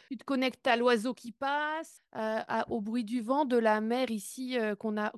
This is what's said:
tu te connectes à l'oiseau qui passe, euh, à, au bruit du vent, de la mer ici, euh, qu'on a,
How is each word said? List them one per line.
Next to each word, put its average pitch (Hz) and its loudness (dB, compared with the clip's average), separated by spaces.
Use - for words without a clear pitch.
tu 247 -8
te - -16
connectes 262 0
à 240 6
l'oiseau 240 2
qui 240 -14
passe, 302 -4
euh, 220 -2
à, 226 -2
au 233 -2
bruit 220 -2
du 240 -2
vent, 269 2
de 247 2
la 214 4
mer 233 0
ici, 247 -4
euh, 214 0
qu'on 214 -4
a, 208 -2